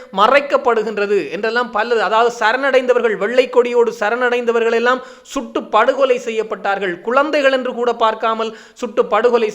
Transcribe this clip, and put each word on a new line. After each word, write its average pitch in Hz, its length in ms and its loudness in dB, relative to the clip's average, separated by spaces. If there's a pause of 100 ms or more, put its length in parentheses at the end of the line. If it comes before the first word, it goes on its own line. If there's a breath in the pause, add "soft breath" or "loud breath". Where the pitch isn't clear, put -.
(160 loud breath)
மறைக்கப்படுகின்றது 214 1120 2
என்றெல்லாம் 226 400 -2
பல, 226 320 0
அதாவது 220 360 2
சரணடைந்தவர்கள், 240 800 2
வெள்ளை 240 320 0
கொடியோடு 240 520 2
சரணடைந்தவர்கள் 233 800 0
எல்லாம் 247 200 0 (220 loud breath)
சுட்டு 262 400 -8
படுகொலை 254 560 2
செய்யப்பட்டார்கள், 202 800 -4
குழந்தைகள் 277 520 2
என்று 254 220 -2
கூட 240 180 0
பார்க்காமல் 226 600 0 (200 loud breath)
சுட்டு 240 340 -2
படுகொலை 226 480 2